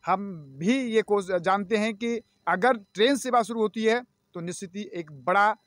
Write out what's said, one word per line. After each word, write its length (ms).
हम 260
भी 260
ये 160
कोश-, 300
जानते 460
हैं 160
कि 260
अगर 300
ट्रेन 240
सेवा 260
शुरू 180
होती 240
है 160
तो 60
निश्चित 340
ही 180
एक 180
बड़ा 300